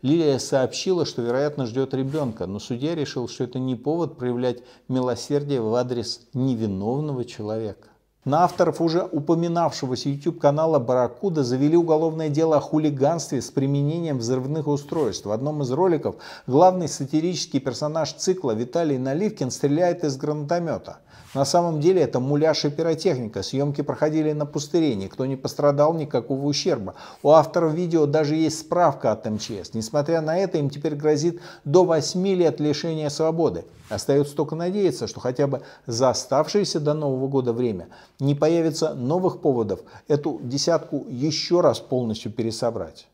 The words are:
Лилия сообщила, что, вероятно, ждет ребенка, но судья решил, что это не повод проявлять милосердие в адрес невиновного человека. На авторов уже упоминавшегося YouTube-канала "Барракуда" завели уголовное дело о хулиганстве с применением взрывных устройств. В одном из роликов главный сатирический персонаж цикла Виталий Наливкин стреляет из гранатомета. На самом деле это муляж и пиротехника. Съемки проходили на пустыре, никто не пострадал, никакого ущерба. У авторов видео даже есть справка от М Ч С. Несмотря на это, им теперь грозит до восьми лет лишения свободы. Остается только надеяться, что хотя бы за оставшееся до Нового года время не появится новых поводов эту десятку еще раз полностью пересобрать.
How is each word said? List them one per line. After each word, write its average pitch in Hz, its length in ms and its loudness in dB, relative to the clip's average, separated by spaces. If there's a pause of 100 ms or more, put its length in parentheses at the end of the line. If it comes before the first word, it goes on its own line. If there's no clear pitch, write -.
Лилия 147 380 2
сообщила, 143 640 0
что, - 180 -6
вероятно, 135 440 0
ждет 131 260 -2
ребенка, 135 540 -4
но 98 140 -8
судья 139 340 -4
решил, 135 320 -6
что - 160 -8
это 123 160 -6
не 131 160 -2
повод 147 420 -4
проявлять 123 460 -2 (240)
милосердие 131 760 -2
в 110 140 0
адрес 120 600 -2
невиновного 123 880 -2
человека. 107 640 -8 (380)
На 151 180 4
авторов 170 380 2
уже 170 280 2
упоминавшегося 165 1000 0
YouTube-канала 156 680 2
"Барракуда" 127 640 0
завели 131 320 2
уголовное 160 540 2
дело 156 300 4
о - 20 4
хулиганстве 147 800 0
с - 100 -8
применением 143 680 2
взрывных 131 480 0
устройств. 143 580 0
В 101 60 -4
одном 143 320 -2
из 123 80 0
роликов 151 460 2 (300)
главный 180 400 6
сатирический 151 720 -2
персонаж 151 520 -4
цикла 185 380 -2
Виталий 131 480 0
Наливкин 143 520 -2
стреляет 165 540 0
из 139 140 -2
гранатомета. 151 800 -4 (340)
На 135 120 0
самом 170 360 2
деле 175 220 4
это 123 160 0
муляж 147 460 2
и 147 60 2
пиротехника. 151 720 -2
Съемки 143 380 -2
проходили 151 500 0
на 147 140 -2
пустыре, 147 500 0
никто 95 300 -6
не 135 100 -2
пострадал, 143 580 2
никакого 139 500 -4
ущерба. 143 520 -2 (260)
У 143 80 6
авторов 156 420 6
видео 165 320 2
даже 147 300 2
есть 160 240 0
справка 165 540 2
от 107 160 -4
М 107 100 -4
Ч 101 260 -8
С. - 80 -18
Несмотря 147 480 0
на 156 160 -2
это, 185 220 0
им 143 120 0
теперь 147 260 -4
грозит 151 440 2 (240)
до 170 200 6
восьми 175 500 0
лет 165 240 2
лишения 151 500 -2
свободы. 156 560 0 (240)
Остается 143 460 0
только 156 220 -4
надеяться, 180 500 0
что - 140 -12
хотя 135 260 0
бы 135 160 -4 (240)
за 127 240 2
оставшееся 156 720 0
до 147 140 0
Нового 135 340 -2
года 131 240 0
время 113 360 -2 (300)
не 139 160 2
появится 160 600 0
новых 170 460 -2
поводов 113 400 0 (280)
эту 147 340 0
десятку 143 680 -2
еще 156 520 0
раз 143 180 4
полностью 117 540 -4
пересобрать. 110 800 -6